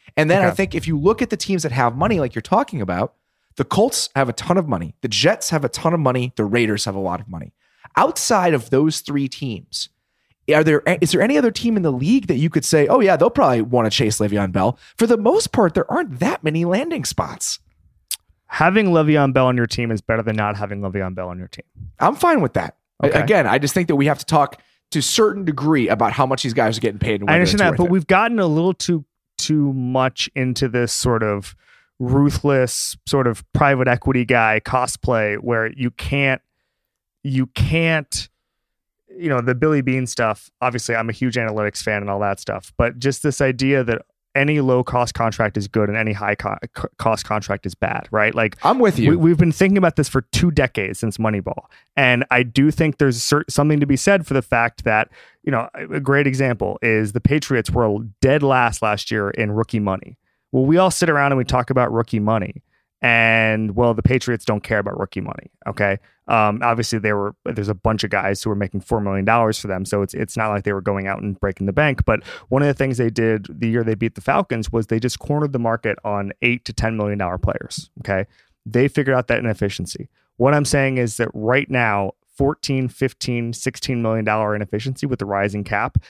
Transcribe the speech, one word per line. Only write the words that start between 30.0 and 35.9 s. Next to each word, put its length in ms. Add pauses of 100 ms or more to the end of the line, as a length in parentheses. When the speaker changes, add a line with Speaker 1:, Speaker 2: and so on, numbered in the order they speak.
Speaker 2:
into 320
this 240
sort 320
of 300 (560)
ruthless, 840 (100)
sort 220
of 240
private 340
equity 380
guy 400
cosplay 760
where 340
you 200